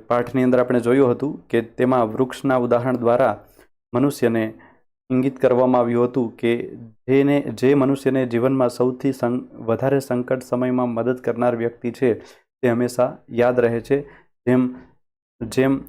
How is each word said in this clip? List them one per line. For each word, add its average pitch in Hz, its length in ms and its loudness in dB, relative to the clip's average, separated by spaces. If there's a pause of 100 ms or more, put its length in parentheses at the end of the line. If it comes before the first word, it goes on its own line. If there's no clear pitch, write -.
પાઠની 120 360 -2
અંદર 127 180 4
આપણે 123 200 0
જોયું 123 300 4
હતું 135 380 -6
કે 117 140 0
તેમાં 123 500 0
વૃક્ષના 131 440 -2
ઉદાહરણ 123 400 0
દ્વારા 117 480 0 (500)
મનુષ્યને 117 600 0 (560)
ઇંગિત 131 280 0
કરવામાં 127 420 4
આવ્યું 120 240 2
હતું 120 320 -2
કે 120 400 -2 (320)
જેને, 143 320 4
જે 127 340 0
મનુષ્યને 135 520 0
જીવનમાં 123 420 0
સૌથી 127 440 -2
સં-, 123 420 -4
વધારે 117 440 0
સંકટ 123 440 -4
સમયમાં 127 460 -2
મદદ 120 280 -2
કરનાર 120 400 -2
વ્યક્તિ 117 340 -6
છે, 117 240 0 (480)
તે 127 60 2
હંમેશા 120 500 -2 (120)
યાદ 120 300 2
રહે 117 200 0
છે. 139 200 -2 (460)
જેમ, 127 280 2 (640)
જેમ 131 480 -2